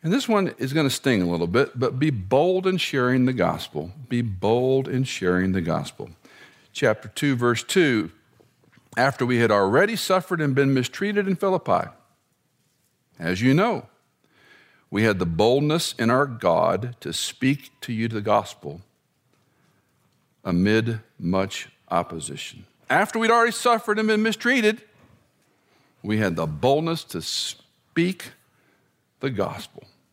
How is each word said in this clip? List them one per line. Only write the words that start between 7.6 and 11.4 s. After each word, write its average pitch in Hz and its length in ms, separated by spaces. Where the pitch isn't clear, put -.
two, 127 480
"After 135 300
we 123 120
had 117 120
already 110 460
suffered 185 440
and 147 140
been 139 180
mistreated 196 560
in 196 80
Philippi, 160 540